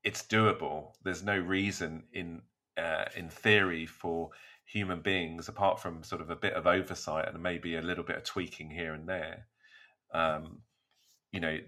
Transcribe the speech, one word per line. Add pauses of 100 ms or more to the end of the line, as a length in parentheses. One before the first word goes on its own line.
it's
doable. (100)
There's
no
reason
in, (360)
uh, (100)
in
theory
for (340)
human
beings,
apart
from
sort
of
a
bit
of
oversight
and
maybe
a
little
bit
of
tweaking
here
and
there, (680)
um, (720)
you
know,